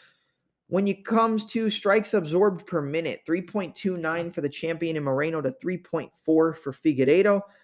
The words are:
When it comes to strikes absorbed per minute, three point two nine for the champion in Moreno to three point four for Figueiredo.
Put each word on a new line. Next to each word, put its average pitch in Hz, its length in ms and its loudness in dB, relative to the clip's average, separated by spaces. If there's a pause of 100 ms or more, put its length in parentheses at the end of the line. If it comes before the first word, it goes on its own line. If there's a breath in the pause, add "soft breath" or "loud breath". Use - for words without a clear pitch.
(680 soft breath)
When 196 200 0
it 196 160 -4
comes 220 440 0
to 226 220 -2
strikes 208 440 0
absorbed 180 520 2
per 165 160 -4
minute, 147 440 -4
three 175 160 -2
point 180 340 -6
two 185 220 -4
nine 170 340 -4
for - 80 -8
the 147 80 -2
champion 160 480 -4
in 147 80 -2
Moreno 151 380 0
to 135 100 -2
three 180 260 -6
point - 340 -8 (120)
four 160 300 4
for 143 180 -10
Figueiredo. 165 720 4 (220 soft breath)